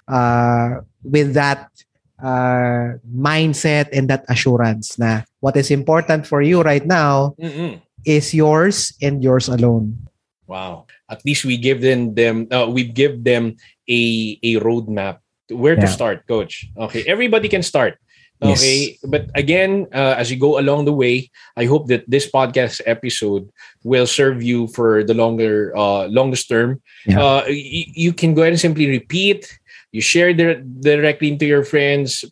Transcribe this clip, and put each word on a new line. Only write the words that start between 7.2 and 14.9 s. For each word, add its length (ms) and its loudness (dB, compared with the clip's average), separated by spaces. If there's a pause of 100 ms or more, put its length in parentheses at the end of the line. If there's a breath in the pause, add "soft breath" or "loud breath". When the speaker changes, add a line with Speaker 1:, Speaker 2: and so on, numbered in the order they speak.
Speaker 2:
Mm-mm. 400 -8 (240)
Speaker 1:
is 320 0
yours 640 2
and 240 -2
yours 240 2
alone. 480 0 (480)
Speaker 2:
Wow. 400 -14 (240 soft breath)
At 160 -14
least 240 -2
we 80 -2
give 240 0
them, 320 0
them, 400 0
uh, 160 0
we 160 -2
give 400 -2
them 320 0 (320 soft breath)
a, 560 -2
a 160 0
roadmap 640 -4 (240)